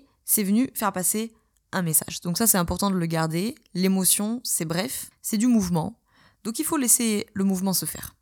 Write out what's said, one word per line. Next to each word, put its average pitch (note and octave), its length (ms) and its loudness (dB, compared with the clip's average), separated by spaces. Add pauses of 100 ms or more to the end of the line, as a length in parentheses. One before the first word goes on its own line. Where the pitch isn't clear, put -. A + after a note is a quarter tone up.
(260)
c'est - 180 0
venu G#3+ 300 2
faire G3+ 180 -2
passer G#3+ 420 -2 (380)
un F#3 120 0
message. E3 380 -2
Donc F3 160 -4
ça, A3+ 100 2
c'est - 100 4
important F3+ 320 0
de F#3+ 60 0
le E3+ 100 0
garder. E3 500 -2 (200)
L'émotion, F#3+ 680 2
c'est - 220 -4
bref, F3 460 -4 (100)
c'est - 160 -2
du G#3+ 80 2
mouvement. G3 540 2 (460)
Donc A3+ 120 -6
il D#4 60 -2
faut D#4+ 140 -2
laisser A3+ 560 2
le G3 100 -2
mouvement F#3+ 300 0
se E3 120 -2
faire. - 360 -10